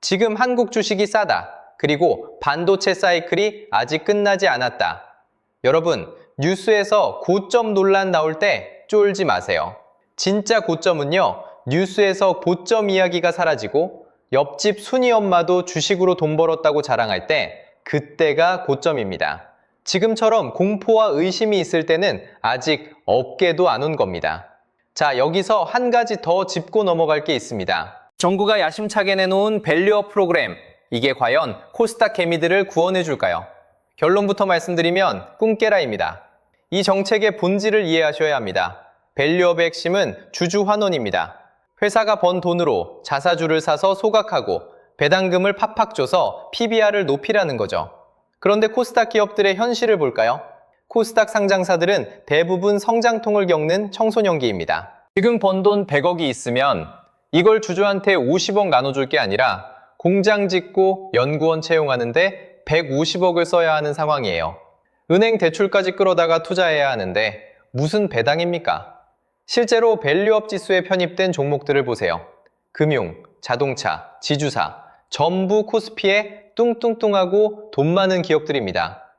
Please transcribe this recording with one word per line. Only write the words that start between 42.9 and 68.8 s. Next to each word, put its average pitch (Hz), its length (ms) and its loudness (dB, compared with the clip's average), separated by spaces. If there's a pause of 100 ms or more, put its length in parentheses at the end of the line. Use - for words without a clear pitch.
자사주를 160 540 0
사서 160 360 0
소각하고 185 680 -2 (320)
배당금을 185 560 2
팍팍 214 420 -2
줘서 135 560 -2
피비알을 214 560 0
높이라는 202 500 -2
거죠. 90 380 -4 (460)
그런데 208 260 2
코스닥 233 420 0
기업들의 202 460 2
현실을 226 420 0
볼까요? 123 440 0 (460)
코스닥 220 420 0
상장사들은 185 960 0
대부분 180 540 0
성장통을 220 680 0
겪는 175 440 0
청소년기입니다. 127 1000 -2 (220)
지금 226 240 2
번 190 220 0
돈 202 240 2
백억이 156 440 0
있으면 120 580 -2 (460)
이걸 214 280 4
주주한테 196 540 0
오십억 180 540 0
나눠줄 135 400 0
게 151 100 0
아니라 101 460 0 (320)
공장 202 500 2
짓고 190 680 0
연구원 151 480 0
채용하는데 156 1040 0
백오십억을 165 800 0
써야 165 300 2
하는 151 180 -2
상황이에요. 113 640 -2 (540)
은행 220 260 2
대출까지 190 540 0
끌어다가 170 500 2
투자해야 160 480 0
하는데 104 540 -2 (280)
무슨 156 360 -2
배당입니까? 156 920 -2 (480)